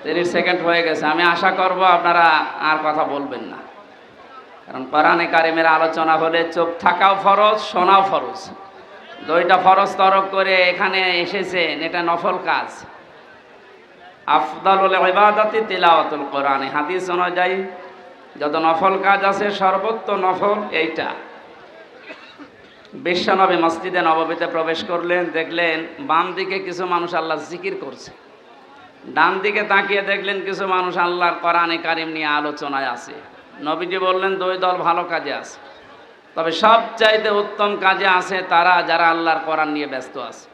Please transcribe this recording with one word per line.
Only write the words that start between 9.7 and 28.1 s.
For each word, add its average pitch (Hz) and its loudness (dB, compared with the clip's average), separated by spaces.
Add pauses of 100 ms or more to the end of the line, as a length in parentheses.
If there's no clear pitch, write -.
তরক 190 4 (100)
করে 190 2 (160)
এখানে 185 0 (240)
এসেছেন, 175 -4 (120)
এটা 175 -4 (100)
নফল 175 0 (120)
কাজ। 135 -2 (1700)
আফদালুল 190 2 (160)
ইবাদাতি 214 2 (100)
তিলাওয়াতুল 156 2
কোরআন, 139 0 (140)
হাদিস 165 -2 (120)
অনুযায়ী 180 0 (840)
যত 147 -2 (100)
নফল 165 2 (120)
কাজ 196 4 (100)
আছে, 202 -2 (140)
সর্বোত্তম 196 0
নফল 196 0 (240)
এইটা। 160 -2 (2000)
বিশ্বনবী 185 2
মসজিদে 180 -2
নববীতে 165 0 (100)
প্রবেশ 160 -2 (100)
করলেন, 175 -2 (140)
দেখলেন 165 -2 (320)
বাম 165 2 (120)
দিকে 190 -4 (100)
কিছু 175 -6 (100)
মানুষ 175 -2
আল্লাহ 160 -4 (140)
জিকির 180 -8
করছে, - -14 (1040)